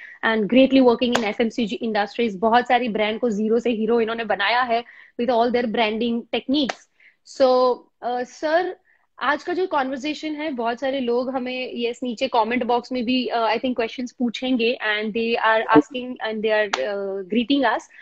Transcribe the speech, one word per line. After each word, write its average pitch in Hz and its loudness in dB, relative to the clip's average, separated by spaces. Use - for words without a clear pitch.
and 220 0
greatly 262 6
working 240 4
in 240 0
F 208 -2
M 233 0
C 233 -2
G 190 -6
industries। 208 -2
बहुत 240 4
सारी 247 2
ब्रांड 214 -2
को 247 0
जीरो 220 2
से 240 -2
हीरो 233 2
इन्होंने 226 -2
बनाया 208 2
है 233 0
with 240 0
all 233 4
their 240 0
branding 226 -2
techniques। 262 -2
So, 254 2
uh, 247 -4
sir, 330 -2
आज 285 -2
का 349 -4
जो 359 -2
कन्वर्सेशन 294 -4
है, 302 -6
बहुत 240 -4
सारे 269 -2
लोग 240 -2
हमें, 254 -6
यस, 240 -4
नीचे 247 -4
कमेंट 240 0
बॉक्स 240 -2
में 254 -2
भी, 247 0
uh, 226 0
I 214 0
think 254 -4
questions 240 -6
पूछेंगे 247 0
and 214 -2
they 226 0
are 220 4
asking 254 2
and 220 -4
they 220 2
are, 214 0
uh, 196 -6
greeting 247 0
us। 247 -2